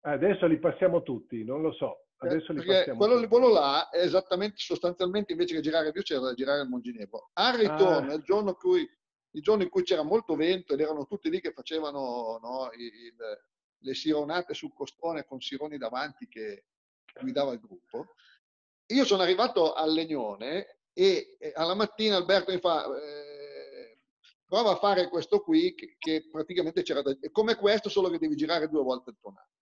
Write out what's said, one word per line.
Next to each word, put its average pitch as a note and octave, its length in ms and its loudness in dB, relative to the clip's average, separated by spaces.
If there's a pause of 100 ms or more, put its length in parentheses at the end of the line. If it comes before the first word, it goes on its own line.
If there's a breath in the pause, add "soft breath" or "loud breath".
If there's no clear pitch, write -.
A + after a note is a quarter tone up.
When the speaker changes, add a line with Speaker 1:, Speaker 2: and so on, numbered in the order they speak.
Speaker 1:
Adesso E3+ 440 2
li D#3+ 120 4
passiamo E3+ 440 2
tutti, A#2 420 -8
non C3+ 160 -6
lo D#3 120 -2
so. - 320 -8 (160)
Speaker 2:
Eh, E3+ 80 -4
Speaker 1:
Adesso D#3+ 240 -2
li D3 60 -4
Speaker 2:
perché F3+ 180 -2
Speaker 1:
passiamo F#3+ 220 2
Speaker 2:
quello, A3 160 6
Speaker 1:
tutti. A#3 100 2
Speaker 2:
il G3+ 60 -6
volo B3 220 8
là D3 380 4
è E3+ 120 0
esattamente, F#3 560 0
sostanzialmente, F3+ 720 -2
invece D#3+ 240 -2
che D#3 40 -2
girare D#3 280 0
a - 20 -2
View, F3+ 120 -8
c'era C#3 180 -2
da B2+ 140 -2
girare C#3 260 -2
al C3+ 80 -6
Monginevo. A#2 680 -10
Al A#3+ 220 2
ritorno, D#3 560 2
Speaker 1:
Ah. - 20 -4
Speaker 2:
il D#3 80 -6
giorno G3 320 0
cui, F3+ 340 0 (440)
il D3+ 100 -12
giorno G#3 220 4
in F3+ 60 -4
cui F#3 120 0
c'era F3+ 200 0
molto E3 340 0
vento F3 380 0
ed C#3 60 -2
erano D3+ 260 -2
tutti G3+ 240 -6
lì F3+ 100 -2
che E3 120 -8
facevano, C3 880 -6
no, B2 340 -8
il, A#2+ 120 -20
il, A#2 280 -20 (680)
le C3 140 -8
sironate D3+ 600 -4
sul - 180 -12
costone D#3+ 520 -10
con C3 160 -16
Sironi D3 380 -10
davanti B2+ 500 -10
che G#2+ 380 -12 (540)
guidava C3 320 -4
il A2+ 80 -10
gruppo, - 540 -14 (760 soft breath)
io B3+ 140 4
sono G3 180 2
arrivato F#3 520 2
al D#3+ 180 0
Legnone C#3+ 840 -6 (160)
e, F#3 440 2
e D#3 160 -10
alla E3 200 0
mattina G#3 420 0
Alberto F#3+ 360 2
mi F3+ 60 -2
fa, E3+ 280 0
eh, C#3+ 1120 -12 (480 soft breath)
"Prova G#3 260 4
a D#3+ 40 4
fare F#3 320 4
questo F3 320 0
qui", E3+ 340 4
che, - 240 -18
che D#3+ 320 -2
praticamente E3 520 -2
c'era C#3+ 200 -2
da, C#3 180 0
è - 100 -10
come A3 260 2
questo, G3+ 340 2
solo F#3 180 2
che E3 100 -2
devi D#3 160 0
girare D#3 340 0
due D3+ 140 0
volte B2+ 280 -4
il G#2+ 100 -20
tonale. G2 300 -20 (120)